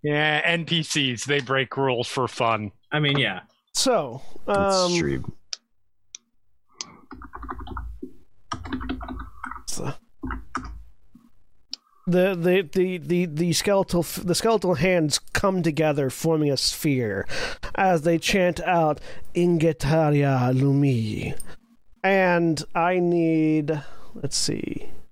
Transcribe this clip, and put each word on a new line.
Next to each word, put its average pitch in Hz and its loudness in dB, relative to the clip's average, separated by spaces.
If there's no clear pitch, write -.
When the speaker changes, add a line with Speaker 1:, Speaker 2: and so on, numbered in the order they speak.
Speaker 1:
Yeah, 151 2
N 170 0
P 160 0
Cs, 135 -2
they 143 0
break 131 -2
rules 127 0
for 127 -2
fun. 110 -2
Speaker 2:
I 151 0
mean, 143 2
yeah. 101 -2
Speaker 3:
So, 151 0
Speaker 4:
That's 196 2
Speaker 3:
um, 180 2
Speaker 4:
true. 139 -2
Speaker 3:
so - -4
the, 180 4
the, 175 2
the, 185 0
the, 175 0
the 165 0
skeletal 196 2
f-, - -6
the 175 0
skeletal 214 2
hands 160 2
come 190 2
together, 151 2
forming 151 0
a 131 0
sphere, 117 0
as 185 4
they 165 2
chant 180 2
out, 165 2
"Ingetaria 147 4
Lumi." 135 2
And 175 4
I 180 2
need, 156 2
let's - -4
see. - -2